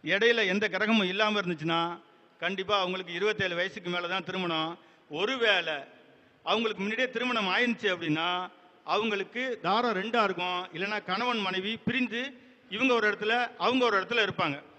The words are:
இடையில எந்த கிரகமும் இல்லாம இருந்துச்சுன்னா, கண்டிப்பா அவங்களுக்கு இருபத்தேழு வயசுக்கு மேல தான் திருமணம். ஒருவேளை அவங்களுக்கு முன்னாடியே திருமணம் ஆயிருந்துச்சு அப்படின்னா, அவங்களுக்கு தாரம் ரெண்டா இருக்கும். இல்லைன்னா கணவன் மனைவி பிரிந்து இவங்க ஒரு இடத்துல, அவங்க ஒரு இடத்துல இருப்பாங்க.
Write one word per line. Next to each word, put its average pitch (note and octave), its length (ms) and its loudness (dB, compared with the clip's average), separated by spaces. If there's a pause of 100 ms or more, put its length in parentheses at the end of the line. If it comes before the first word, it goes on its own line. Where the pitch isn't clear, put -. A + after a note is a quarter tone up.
(120)
இடையில A3+ 400 4
எந்த G#3 120 2 (100)
கிரகமும் G#3 380 2
இல்லாம G#3+ 280 2
இருந்துச்சுன்னா, E3 400 -2 (640)
கண்டிப்பா F#3+ 380 -2
அவங்களுக்கு F#3 360 -4
இருபத்தேழு G3 420 0
வயசுக்கு F#3 360 -4
மேல F3 180 -4
தான் F#3 140 -4
திருமணம். E3+ 440 -2 (480)
ஒருவேளை G3+ 560 2 (760)
அவங்களுக்கு G#3+ 320 2
முன்னாடியே A3+ 340 0
திருமணம் A3+ 360 0
ஆயிருந்துச்சு A3 420 2
அப்படின்னா, E3 340 0 (680)
அவங்களுக்கு G#3 480 -2 (240)
தாரம் G#3+ 340 2
ரெண்டா A3+ 280 2
இருக்கும். F3+ 340 -2 (140)
இல்லைன்னா G3+ 220 -4 (120)
கணவன் A3 380 0
மனைவி F#3 240 -4 (140)
பிரிந்து A#3+ 360 -2 (540)
இவங்க B3+ 220 2
ஒரு G#3+ 120 2
இடத்துல, G#3 240 0 (300)
அவங்க B3 260 2
ஒரு G3+ 100 2
இடத்துல A3+ 260 0
இருப்பாங்க. E3 320 -2 (200)